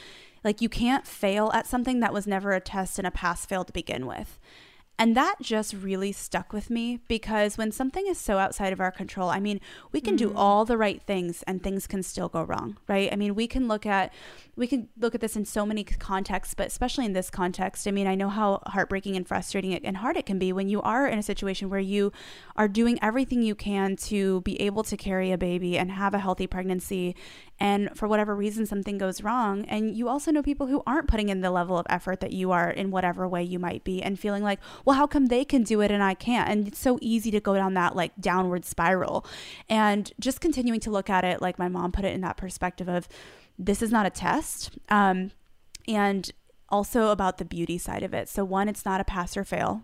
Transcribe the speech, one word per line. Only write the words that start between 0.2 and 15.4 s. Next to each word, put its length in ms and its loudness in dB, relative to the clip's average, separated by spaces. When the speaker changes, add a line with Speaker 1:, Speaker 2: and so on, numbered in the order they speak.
Speaker 1:
like, 180 0
you 80 2
can't 380 2
fail 460 0
at 120 2
something 360 0
that 120 2
was 140 -2
never 240 0
a 80 2
test 400 -4
and 80 -2
a 40 0
pass 340 -2
fail 200 -4
to 80 -18
begin 320 -6
with." 340 -10
And 140 6
that 260 2
just 320 -2
really 380 -4
stuck 400 -6
with 180 -6
me, 380 -2
because 500 2
when 140 -2
something 340 -4
is 120 0
so 200 0
outside 360 0
of 80 -4
our 100 2
control, 380 -4
I 100 0
mean, 220 -2
we 80 0
can 160 2
do 140 2
Speaker 2:
Mm. 40 -6
Speaker 1:
all 300 6
the 120 2
right 300 0
things 360 -2
and 200 -6
things 240 -4
can 160 -4
still 240 -6
go 160 -2
wrong, 320 -4
right? 240 2
I 60 -2
mean, 180 0
we 140 0
can 220 -2
look 160 -2
at, 260 2
we 100 0
can 220 -2
look 160 0
at 60 -2
this 160 -4
in 80 -2